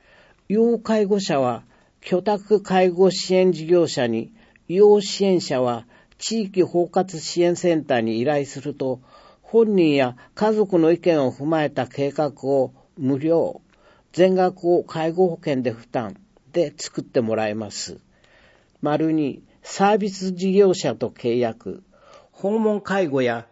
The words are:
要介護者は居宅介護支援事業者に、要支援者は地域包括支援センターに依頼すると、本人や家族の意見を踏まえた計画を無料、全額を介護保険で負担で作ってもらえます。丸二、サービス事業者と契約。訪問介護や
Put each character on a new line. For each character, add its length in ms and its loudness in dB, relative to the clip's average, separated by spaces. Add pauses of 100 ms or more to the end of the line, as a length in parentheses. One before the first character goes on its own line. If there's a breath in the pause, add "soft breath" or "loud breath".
(480 soft breath)
要 300 2
介 280 0
護 140 0
者 200 -2
は 240 -2 (360 soft breath)
居 220 -2
宅 380 0
介 300 2
護 200 4
支 240 -4
援 180 4
事 140 -6
業 200 4
者 200 -2
に、 280 -4 (340 soft breath)
要 320 6
支 240 -4
援 160 2
者 220 -2
は 240 -2 (320 soft breath)
地 240 -4
域 220 0
包 220 0
括 320 -2
支 220 -6
援 160 2
セ 180 0
ン 100 -2
タ 120 0
ー 40 2
に 200 -2
依 40 -2
頼 220 0
す 140 -16
る 140 -10
と、 260 -6 (420 loud breath)
本 320 2
人 220 4
や 200 0 (200 loud breath)
家 160 0
族 260 0
の 140 4
意 80 0
見 260 2
を 60 -2
踏 120 -12
ま 200 0
え 60 -4
た 180 -6
計 240 -4
画 320 -4
を 280 0 (240 soft breath)
無 220 -2
料、 420 -2 (520 soft breath)
全 240 4
額 300 -2
を 180 2
介 260 -4
護 160 2
保 180 -6
険 180 -2
で 100 -2
負 160 -16
担 280 -6 (360)
で 240 0
作 240 -12
っ 40 -12
て 160 -2
も 140 -2
ら 140 -2
え 60 -4
ま 180 -8
す。 260 -12 (800 soft breath)
丸 300 -2
二、 320 -4 (220 soft breath)
サ 300 0
ー 40 0
ビ 100 -4
ス 220 -6
事 220 -2
業 200 6
者 220 -4
と 160 -6
契 300 -2
約。 420 -6 (480 soft breath)
訪 300 -4
問 200 -2
介 280 -2
護 140 -2
や 300 -4